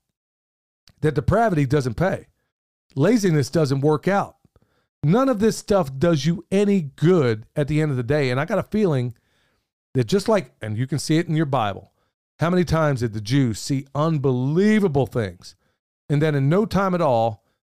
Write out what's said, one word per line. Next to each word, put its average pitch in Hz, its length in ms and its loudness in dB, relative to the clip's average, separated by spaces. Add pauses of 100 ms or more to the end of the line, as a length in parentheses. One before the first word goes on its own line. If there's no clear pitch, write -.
(1040)
that 147 120 0
depravity 175 500 2
doesn't 127 300 -2
pay. 160 320 -2 (720)
Laziness 175 520 2
doesn't 139 300 0
work 151 280 0
out. 180 280 -2 (680)
None 226 240 2
of 247 100 0
this 214 180 2
stuff 180 400 0
does 156 300 2
you 170 240 -2
any 196 320 2
good 135 720 2
at 147 140 -2
the 151 120 0
end 156 100 0
of 131 60 -2
the 123 60 -2
day. 135 280 0
And 127 100 -2
I 151 40 -2
got 190 140 -4
a 196 60 -2
feeling 143 500 -2 (800)
that 127 100 2
just 196 240 -2
like, 214 320 0
and 107 160 -8
you 127 100 -4
can 143 120 -4
see 156 200 0
it 165 100 -2
in 156 80 -2
your 160 100 0
Bible, 107 460 -4 (480)
how 160 100 0
many 180 140 2
times 151 360 0
did 117 120 -4
the 110 80 -8
Jews 117 400 -2
see 139 340 -4
unbelievable 147 1120 0
things? - 480 -8 (540)
And 147 120 0
then 156 140 2
in 139 140 0
no 185 180 2
time 190 280 0
at 175 60 0
all, 117 440 0 (240)